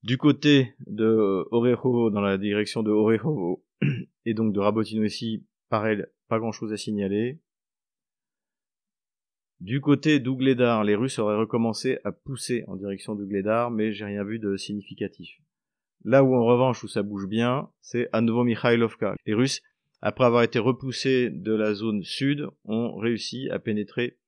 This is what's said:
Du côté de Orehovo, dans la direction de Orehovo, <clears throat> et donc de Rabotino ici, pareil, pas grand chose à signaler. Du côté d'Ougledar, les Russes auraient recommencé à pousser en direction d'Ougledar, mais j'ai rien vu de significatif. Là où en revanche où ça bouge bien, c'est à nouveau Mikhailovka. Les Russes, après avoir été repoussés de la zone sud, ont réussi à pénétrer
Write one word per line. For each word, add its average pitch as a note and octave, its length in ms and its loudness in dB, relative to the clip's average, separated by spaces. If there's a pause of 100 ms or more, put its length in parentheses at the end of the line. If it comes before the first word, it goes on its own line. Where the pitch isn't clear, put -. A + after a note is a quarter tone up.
Du B2 160 -2
côté C#3+ 560 4 (140)
de G#2+ 640 2
Orehovo, A#2+ 580 2
dans G2+ 120 -2
la G2 140 2
direction G#2 460 -2
de G#2+ 80 0
Orehovo, G#2+ 760 0 (160)
<clears throat> - 440 -4
et A#2 100 -2
donc A2 180 0
de G2 60 -2
Rabotino G#2+ 460 0
ici, A2 420 -6 (220)
pareil, G#2+ 340 0 (240)
pas A2+ 140 -2
grand A2+ 100 -4
chose G#2+ 220 -8
à G#2+ 40 -4
signaler. G#2 640 -2 (2250)
Du A2+ 200 -4
côté C#3+ 380 4
d'Ougledar, B2 640 2
les G#2 140 2
Russes B2+ 240 -4
auraient G#2 160 0
recommencé A2+ 680 -2
à G2+ 80 -4
pousser B2+ 560 -8
en F#2+ 80 -12
direction G2+ 400 -8
d'Ougledar, G2+ 560 -2
mais A2 220 0
j'ai G#2 120 -10
rien G2+ 200 -4
vu A2+ 160 -6
de G2 160 -2
significatif. G2 840 -10 (680)
Là C3+ 200 6
où B2+ 100 4
en A#2 100 4
revanche B2 380 4
où G#2+ 60 -14
ça G#2 160 -4
bouge G2 240 -6
bien, A#2+ 420 -2 (100)
c'est - 320 -4
à A2+ 100 2
nouveau A#2 200 2
Mikhailovka. A#2 720 2 (100)
Les G#2+ 100 -2
Russes, B2+ 280 0 (380)
après A2 240 0
avoir A#2+ 180 6
été A#2 160 2
repoussés B2 720 0
de F#2 220 -4
la G#2+ 220 0
zone G#2 280 -2
sud, C#3+ 460 -4 (160)
ont A2+ 320 -4
réussi A#2 540 -4
à G2 100 -4
pénétrer A2 680 -4